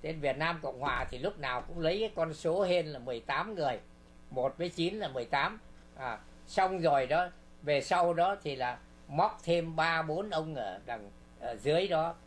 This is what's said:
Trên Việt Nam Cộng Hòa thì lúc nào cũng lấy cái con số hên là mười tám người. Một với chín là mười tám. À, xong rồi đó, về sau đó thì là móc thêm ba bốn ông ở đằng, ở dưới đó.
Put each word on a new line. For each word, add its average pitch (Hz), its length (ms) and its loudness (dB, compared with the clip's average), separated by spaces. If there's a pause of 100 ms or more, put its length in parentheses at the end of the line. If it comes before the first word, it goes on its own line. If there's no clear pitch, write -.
Trên 156 180 -6
Việt 135 160 0
Nam 165 260 -2
Cộng 127 180 -6
Hòa 127 300 -2
thì 127 80 -8
lúc 143 200 -4
nào 127 300 -4
cũng 165 120 -8
lấy 165 200 2
cái 220 160 -2
con 160 180 -2
số 175 280 0
hên 175 240 2
là 147 120 -8
mười 120 220 -6
tám 180 340 -2
người. 139 240 0 (520)
Một 131 280 0
với 175 100 -2
chín 170 260 -2
là 202 140 -4
mười 131 160 -4
tám. 170 360 0 (360)
À, 123 220 -6 (280)
xong 190 340 2
rồi 143 260 6
đó, 165 200 4 (360)
về 147 180 4
sau 175 340 4
đó 180 280 4
thì 143 140 -4
là 123 220 -2 (300)
móc 170 360 2
thêm 165 320 2
ba 160 260 4
bốn 170 280 -2
ông 160 240 -2
ở 98 320 -4
đằng, 107 240 -8 (300)
ở 120 160 -6
dưới 151 320 2
đó. 165 260 2 (120)